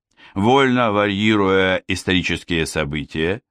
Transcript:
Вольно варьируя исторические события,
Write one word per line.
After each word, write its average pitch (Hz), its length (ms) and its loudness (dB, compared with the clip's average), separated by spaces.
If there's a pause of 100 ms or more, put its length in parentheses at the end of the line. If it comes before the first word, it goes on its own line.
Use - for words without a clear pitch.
(340)
Вольно 123 580 2
варьируя 101 960 2
исторические 87 800 -2
события, 78 840 -4